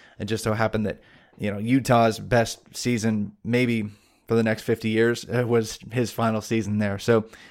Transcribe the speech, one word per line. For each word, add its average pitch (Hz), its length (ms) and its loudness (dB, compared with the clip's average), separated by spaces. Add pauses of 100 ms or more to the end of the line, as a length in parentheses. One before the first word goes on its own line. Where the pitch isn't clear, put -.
(200)
It 104 60 -6
just 107 180 -4
so 110 100 0
happened 110 320 0
that, - 160 -6 (360)
you - 140 -4
know, 104 60 -6
Utah's 117 600 2
best 113 400 0 (160)
season 110 580 -2 (100)
maybe 117 460 0 (380)
for 117 80 0
the 113 80 4
next 110 180 0
fifty 110 280 -2
years, 117 380 2
uh, 120 200 -2
was 113 320 0 (120)
his 117 200 -2
final 113 280 -2
season 104 380 -2
there. 101 220 -2
So 113 260 2 (240)